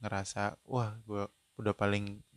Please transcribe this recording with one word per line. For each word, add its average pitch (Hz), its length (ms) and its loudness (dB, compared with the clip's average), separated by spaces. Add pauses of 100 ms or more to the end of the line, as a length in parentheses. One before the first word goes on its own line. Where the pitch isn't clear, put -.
ngerasa, 101 640 -2
"Wah, 113 400 0
gua 104 240 -2 (240)
udah 107 160 2
paling, 101 480 2 (180)